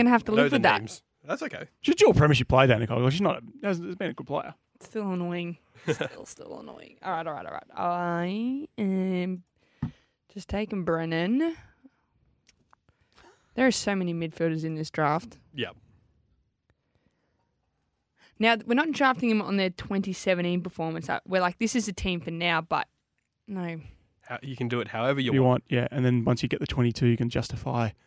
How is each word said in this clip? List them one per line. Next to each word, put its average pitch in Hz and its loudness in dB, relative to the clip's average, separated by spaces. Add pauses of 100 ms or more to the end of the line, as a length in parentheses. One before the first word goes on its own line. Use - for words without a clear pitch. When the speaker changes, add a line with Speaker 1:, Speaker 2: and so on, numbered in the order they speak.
Speaker 1:
gonna 240 6
have 233 4
to 214 -4
Speaker 2:
know 220 4
Speaker 1:
live 143 2
Speaker 2:
the 277 4
Speaker 1:
with 226 2
that. 135 4
Speaker 2:
names. - -12 (220)
That's 170 -6
okay. 165 -10 (120)
Speaker 3:
She's - 2
a - 0
dual 415 8
premiership 147 6
player, 131 6
Dana 113 4
Cox. 123 2
She's 170 -2
not 185 0 (220)
a, 202 -6
has, 190 0
has 180 -8
been 180 -4
a 127 -8
good 135 -12
player. 147 -6 (260)
Speaker 1:
Still 208 -6
annoying. 175 -6 (140)
Speaker 2:
<laughs> - -8
Speaker 1:
Still, - -8
still - -16
annoying. - -20
All 190 -4
right, 165 -6
all 156 -6
right, 90 -10
all - -12
right. - -10 (120)
I 180 -4 (120)
am 185 -2 (840)
just - -16
taking 202 -4
Brennan. 170 0 (2000)
There 262 4
are 240 6
so - -2
many 175 -2
midfielders 165 -2
in 160 -6
this 156 -8
draft. 156 0 (160)
Speaker 2:
Yep. 117 -6 (2750)
Speaker 1:
Now, 226 4 (100)
we're 233 2
not 302 2
drafting 262 2
them 214 4
on 196 -2
their 190 2
twenty 196 -4
seventeen 175 0
performance. 165 -6
Uh, - -2
we're 185 0
like, 180 0
"This 226 0
is 214 0
a 196 -4
team 180 -4
for 170 -8
now," 170 0
but 165 -2 (600)
no. 175 -6 (420)
Speaker 2:
How, 123 -12
you 135 -10
can 123 -2
do 120 0
it 101 -6
however 135 0
you 127 0
Speaker 3:
You 131 6
Speaker 2:
want. 127 6
Speaker 3:
want, 127 2
yeah. 123 0
And 127 0
then 123 4
once 123 2
you 123 0
get - -4
the - -4
twenty-two, 120 0
you 117 6
can 120 0
justify 120 -4 (160)